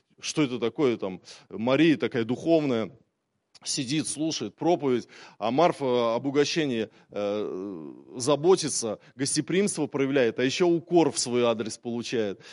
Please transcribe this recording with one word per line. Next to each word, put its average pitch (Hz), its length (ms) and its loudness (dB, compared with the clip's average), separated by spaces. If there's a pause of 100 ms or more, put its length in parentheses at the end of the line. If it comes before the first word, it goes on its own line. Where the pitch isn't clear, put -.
(200)
что - 240 -2
это 123 160 -4
такое 117 360 0
там, 92 240 -6 (300)
Мария 131 460 4
такая 117 260 -2
духовная, 123 720 0 (720)
сидит, 143 420 -4
слушает 143 480 -6
проповедь, 147 540 0 (300)
а 107 120 -2
Марфа 123 640 2
об 127 120 -4
угощении, 139 640 0 (200)
э, 95 840 -6 (260)
заботится, 143 800 0 (180)
гостеприимство 160 720 -2
проявляет, 135 520 0
а 123 60 2
еще 135 240 2
укор 170 420 4
в - 80 -6
свой 120 260 2
адрес 113 340 0
получает. 117 600 -4 (120)